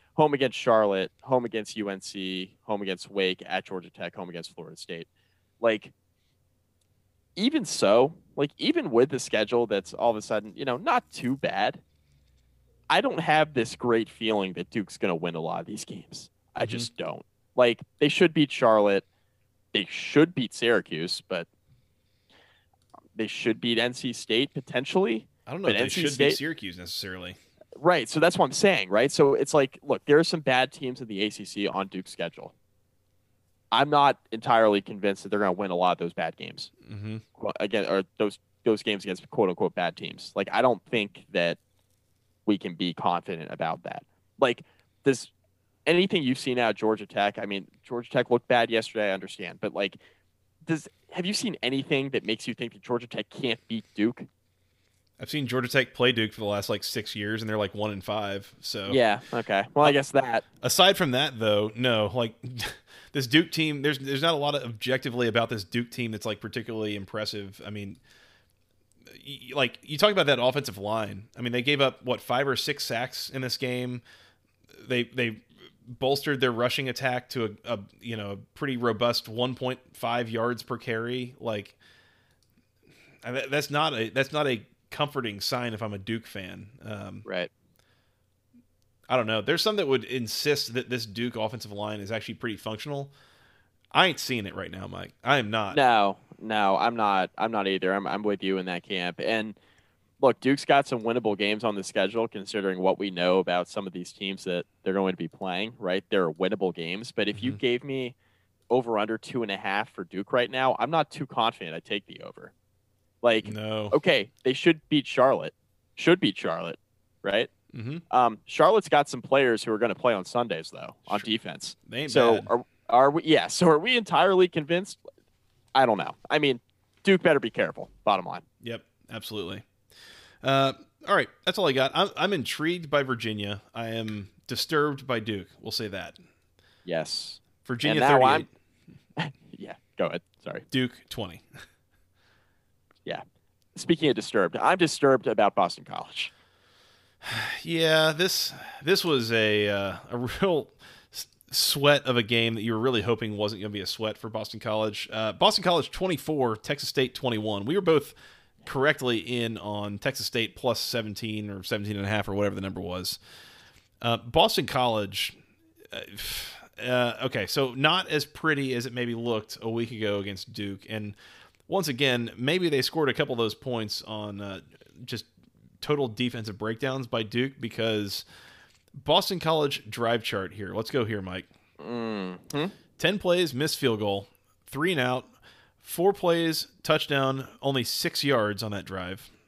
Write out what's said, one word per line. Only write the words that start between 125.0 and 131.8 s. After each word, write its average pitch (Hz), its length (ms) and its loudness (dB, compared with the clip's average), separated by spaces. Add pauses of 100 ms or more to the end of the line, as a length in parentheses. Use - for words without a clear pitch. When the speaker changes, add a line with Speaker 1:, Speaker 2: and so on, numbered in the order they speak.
Speaker 1:
I 131 100 8
don't 110 120 4
know. - 180 -4 (140)
I 151 100 2
mean, 135 200 2 (440)
Duke 190 180 6
better 156 200 6
be 117 80 -4
careful. - 400 -4 (140)
Bottom 95 220 4
line. 90 160 -10 (220)
Speaker 2:
Yep, 113 200 -10 (280)
absolutely. 104 520 -8 (800)
Uh, 135 300 4 (340)
all 196 80 4
right, 147 120 4 (180)
that's 180 120 -2
all 190 100 4
I 147 60 4
got. 131 200 4